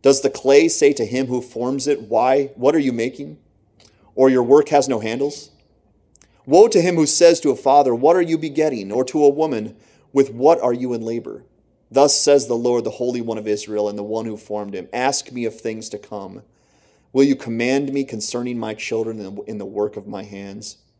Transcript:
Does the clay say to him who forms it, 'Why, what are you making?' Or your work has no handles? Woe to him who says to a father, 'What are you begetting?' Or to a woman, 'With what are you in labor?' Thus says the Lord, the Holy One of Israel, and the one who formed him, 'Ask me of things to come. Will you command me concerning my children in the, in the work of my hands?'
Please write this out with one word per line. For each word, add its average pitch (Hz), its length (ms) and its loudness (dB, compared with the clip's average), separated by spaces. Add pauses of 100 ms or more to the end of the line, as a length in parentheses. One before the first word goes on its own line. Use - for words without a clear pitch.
Does 139 180 4
the 139 100 0
clay 143 380 4
say 147 240 2
to 127 120 -4
him 123 220 -4
who 123 160 -4
forms 127 460 -6
it, 139 140 -2
'Why, 127 520 0
what 131 200 0
are 160 60 2
you 135 120 0
making?' 131 460 -8 (760)
Or 131 140 6
your 127 140 4
work 143 260 6
has 139 200 2
no 120 120 -2
handles? 127 500 -6 (960)
Woe 180 220 8
to 202 140 2
him 180 140 0
who 151 100 2
says 170 340 4
to 143 100 0
a 123 60 0
father, 135 380 4
'What 147 220 4
are 180 60 2
you 165 160 -2
begetting?' 143 540 -4
Or 127 120 0
to 151 200 0
a 143 60 8
woman, 139 460 -4 (360)
'With 135 180 2
what 135 300 2
are 120 140 0
you 123 180 -6
in 117 100 -6
labor?' 113 420 -10 (480)
Thus 143 220 4
says 143 320 4
the 117 100 -2
Lord, 120 280 0
the - 60 -4
Holy 123 300 -6
One 113 180 -6
of 107 100 -8
Israel, 104 400 -4
and 104 100 -8
the 104 60 -8
one 110 220 -6
who 107 100 -10
formed 104 380 -10
him, 95 180 -12
'Ask 131 400 -4
me 123 120 -8
of 110 140 -8
things 110 300 -10
to 104 100 -12
come. 101 440 -16 (720)
Will 135 120 4
you 143 100 2
command 131 580 -4
me 139 120 -4
concerning 120 540 -8
my 110 160 -8
children 110 440 -6
in 98 160 -14
the, 101 80 -14
in 107 160 -12
the 101 60 -10
work 104 320 -6
of 101 100 -14
my 104 160 -12
hands?' 101 540 -16 (240)